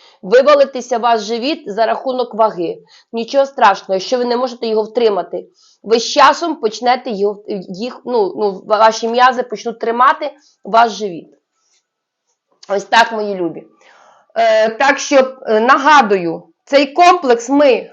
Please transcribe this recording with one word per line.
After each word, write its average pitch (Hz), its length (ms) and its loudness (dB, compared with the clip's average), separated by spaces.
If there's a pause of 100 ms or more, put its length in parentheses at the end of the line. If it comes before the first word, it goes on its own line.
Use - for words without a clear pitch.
(220)
вивалитися 254 760 2
ваш 226 220 0
живіт 233 460 -6
за 214 200 -2
рахунок 240 480 -6
ваги. 180 420 -2 (360)
Нічого 240 340 -2
страшного, 202 480 0
якщо 190 240 -2
ви 240 60 -2
не 240 120 -2
можете 240 300 -6
його 220 160 -2
втримати. 202 640 -2 (360)
Ви 214 160 0
з - 60 -4
часом 294 520 2
почнете 247 540 -4
його, 202 340 -4 (240)
їх, 214 360 -10
ну, 220 320 -2
ну, 202 300 -4
ваші 220 420 2
м'язи 247 340 2
почнуть 226 380 -10
тримати 269 500 -2 (340)
ваш 226 280 2
живіт. 190 380 -10 (1400)
Ось 196 160 -4
так, 233 280 0
мої 208 220 -6
любі. 170 280 -6 (720)
Е, 220 340 2
так 269 300 0
що, 262 380 0 (100)
е, 220 140 0
нагадую, 226 840 2 (220)
цей 277 280 0
комплекс 349 560 2
ми 262 440 2